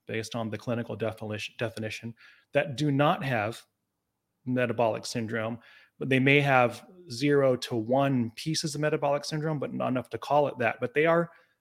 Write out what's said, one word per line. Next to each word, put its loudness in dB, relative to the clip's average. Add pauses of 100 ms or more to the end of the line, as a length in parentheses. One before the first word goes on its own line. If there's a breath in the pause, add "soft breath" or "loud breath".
based -6
on -4
the -6
clinical -6
definition, -6
definition, -8 (400 soft breath)
that 0
do 0
not 2
have -2 (840)
metabolic 0
syndrome, -6 (400 soft breath)
but -4
they 6
may 6
have 4 (280)
zero 4
to -6
one 2
pieces -4
of -6
metabolic 0
syndrome, -2
but -6
not -2
enough -2
to -6
call 2
it -8
that. 0
But -4
they 2
are 2 (320 soft breath)